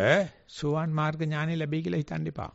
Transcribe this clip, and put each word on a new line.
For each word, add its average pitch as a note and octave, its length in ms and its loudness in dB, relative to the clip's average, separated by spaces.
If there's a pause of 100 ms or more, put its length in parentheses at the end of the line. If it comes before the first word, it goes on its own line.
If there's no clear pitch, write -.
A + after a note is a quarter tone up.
(480)
සෝවාන් D#3 440 -2
මාර්ග D#3 280 0
ඥානෙ D#3 360 -2
ලැබෙයි D#3 280 -2
කියලා E3+ 180 0
හිතන්න D#3+ 260 -4
එපා. - 260 -8